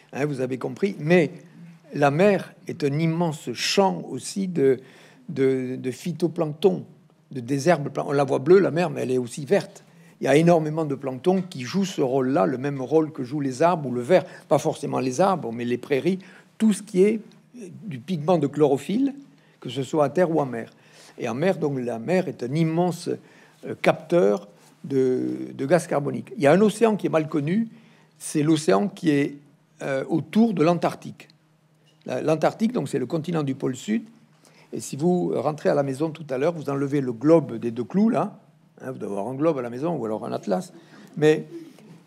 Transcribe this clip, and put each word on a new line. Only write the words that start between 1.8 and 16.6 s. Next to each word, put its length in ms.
la 180
mer 420
est 160
un 160
immense 540
champ 560
aussi 380
de, 320
de, 480
de 140
phytoplancton, 920
de, 80
des 300
herbes 200
plan-, 180
on 40
la 120
voit 160
bleue, 200
la 120
mer, 180
mais 120
elle 100
est 60
aussi 280
verte. 380
Il 60
y 20
a 80
énormément 500
de 80
plancton 480
qui 200
joue 240
ce 160
rôle-là, 440
le 140
même 220
rôle 300
que 120
jouent 160
les 240
arbres 260
ou 20
le 100
verre, 240
pas 120
forcément 400
les 200
arbres, 320
mais 140
les 140
prairies, 400
tout 140